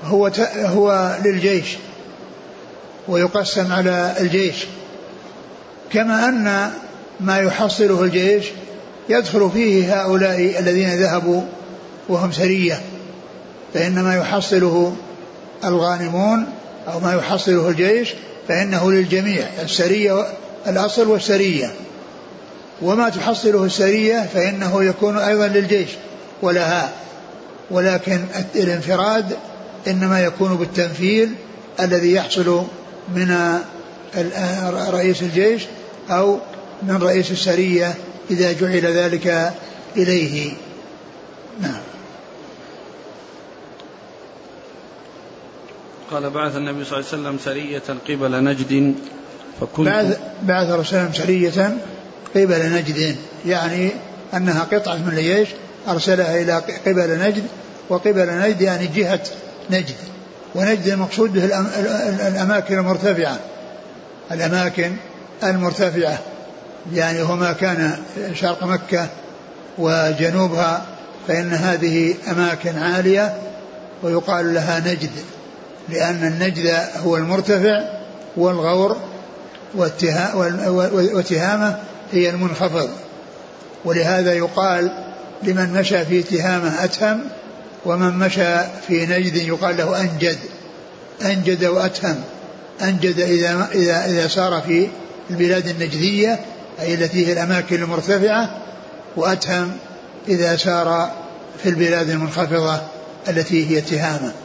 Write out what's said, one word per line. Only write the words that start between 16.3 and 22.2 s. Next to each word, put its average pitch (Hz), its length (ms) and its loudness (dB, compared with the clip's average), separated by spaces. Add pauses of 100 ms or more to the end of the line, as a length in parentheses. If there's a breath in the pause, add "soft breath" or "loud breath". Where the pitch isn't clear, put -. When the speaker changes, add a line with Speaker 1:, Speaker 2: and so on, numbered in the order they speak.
Speaker 1:
أو 170 80 -4
ما 180 140 2
يحصله 180 540 2
الجيش 196 460 2 (340)
فإنه 185 440 2
للجميع، 190 540 2 (160)
السرية، 190 640 2 (400)
الأصل 208 420 2
والسرية، 190 640 2 (1120)